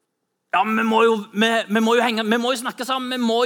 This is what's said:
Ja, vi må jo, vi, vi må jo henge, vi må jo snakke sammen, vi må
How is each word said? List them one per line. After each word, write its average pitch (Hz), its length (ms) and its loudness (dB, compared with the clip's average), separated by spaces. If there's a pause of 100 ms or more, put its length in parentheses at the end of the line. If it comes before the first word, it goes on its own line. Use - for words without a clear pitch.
(520)
Ja, 185 140 2
vi 220 180 0
må 226 220 2
jo, 226 80 4 (160)
vi, 214 180 0 (220)
vi 220 100 0
må 226 160 2
jo 233 80 4
henge, 226 240 -2
vi 233 140 2
må 247 100 -2
jo 240 80 -4
snakke 247 240 -8
sammen, 254 300 -6
vi 247 80 -4
må 226 240 0